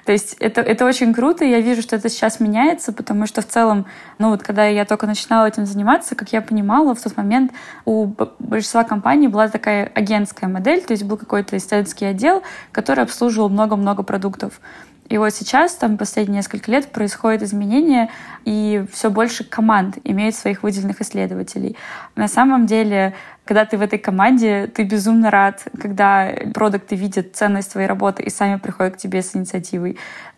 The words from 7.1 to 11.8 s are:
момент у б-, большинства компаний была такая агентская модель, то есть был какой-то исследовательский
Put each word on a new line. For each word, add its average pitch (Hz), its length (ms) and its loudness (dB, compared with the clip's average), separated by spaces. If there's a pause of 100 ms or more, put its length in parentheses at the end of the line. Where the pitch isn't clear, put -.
момент 240 360 2 (320)
у 220 220 0
б-, 214 240 -4 (100)
большинства 220 420 0
компаний 240 460 4
была 214 200 2
такая 208 460 -2
агентская 208 540 -2
модель, 202 340 0
то 254 100 -2
есть 202 120 -2
был 208 120 -4
какой-то 202 400 -4
исследовательский 202 540 -2